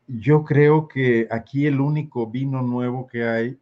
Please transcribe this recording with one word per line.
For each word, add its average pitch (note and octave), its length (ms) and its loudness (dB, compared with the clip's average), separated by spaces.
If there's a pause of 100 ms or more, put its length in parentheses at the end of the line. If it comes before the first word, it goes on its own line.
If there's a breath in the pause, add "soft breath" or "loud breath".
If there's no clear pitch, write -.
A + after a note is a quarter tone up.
yo C#3+ 360 2
creo D3+ 420 4
que A#2+ 420 2
aquí C3+ 380 -4
el C#3 140 0
único D3 460 -2
vino C3 340 -4
nuevo B2 460 -4
que A#2 200 -4
hay A#2 340 -2